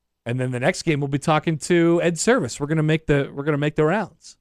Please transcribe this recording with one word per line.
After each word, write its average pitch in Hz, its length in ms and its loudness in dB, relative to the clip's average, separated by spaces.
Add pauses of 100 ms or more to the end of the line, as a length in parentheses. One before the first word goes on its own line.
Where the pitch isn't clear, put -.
(260)
and 123 140 -4
then 127 120 -4
the 123 80 -6
next 135 240 0
game 147 160 0
we'll 143 80 -2
be 139 120 -2
talking 156 400 0
to 170 420 2
Ed 165 180 0
Service. 220 400 0
We're 143 80 -4
gonna 156 160 0
make 156 240 0
the, 143 260 0
we're 139 100 -8
gonna 147 140 0
make 147 180 -2
the 151 100 2
rounds 185 560 -4